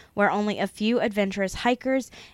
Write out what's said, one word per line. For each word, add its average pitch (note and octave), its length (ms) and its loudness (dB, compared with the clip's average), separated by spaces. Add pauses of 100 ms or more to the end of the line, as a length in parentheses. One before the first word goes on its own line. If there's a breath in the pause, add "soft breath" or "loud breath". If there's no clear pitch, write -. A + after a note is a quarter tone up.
(140)
where G3+ 160 4
only G#3 300 0
a F#3+ 80 0
few A3+ 340 0
adventurous G3 540 -2
hikers B3+ 560 0 (220 loud breath)